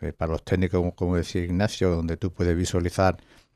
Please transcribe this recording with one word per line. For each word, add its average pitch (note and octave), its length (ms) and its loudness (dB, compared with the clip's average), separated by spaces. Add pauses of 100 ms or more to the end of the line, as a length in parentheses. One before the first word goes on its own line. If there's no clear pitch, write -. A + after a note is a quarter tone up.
eh, D#2 120 -6
para D#2+ 200 -4
los D#2 120 -4
técnicos, F#2 360 2
como, F2 160 0
como F2+ 200 0
decía F2 280 -2
Ignacio, F#2 460 0
donde E2 260 0
tú F2+ 160 -4
puedes F2 240 0
visualizar, F2+ 600 0 (380)